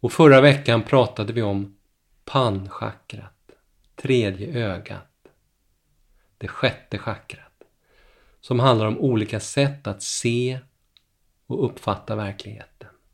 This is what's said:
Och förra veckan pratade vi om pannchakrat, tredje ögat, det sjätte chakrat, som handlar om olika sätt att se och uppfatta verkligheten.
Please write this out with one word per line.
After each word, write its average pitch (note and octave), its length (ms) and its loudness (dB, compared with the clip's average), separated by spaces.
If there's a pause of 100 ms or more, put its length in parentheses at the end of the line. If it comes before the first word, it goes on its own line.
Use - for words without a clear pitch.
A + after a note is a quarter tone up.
Och A#2+ 120 -2
förra C#3+ 280 10
veckan C3+ 420 4
pratade A#2 500 0
vi A2+ 100 -4
om G2+ 340 -6 (480)
pannchakrat, G#2 1080 -6 (680)
tredje A2+ 640 -2
ögat, - 640 -12 (1080)
det - 100 -12
sjätte - 500 -6
chakrat, - 640 -14 (760)
som B2 200 -2
handlar A#2 260 4
om G#2+ 120 -2
olika A2+ 420 -2
sätt C#3 460 -2
att G2+ 160 -8
se B2 560 -4 (880)
och A#2+ 180 -4
uppfatta A2 520 -6
verkligheten. G#2 720 -12 (260)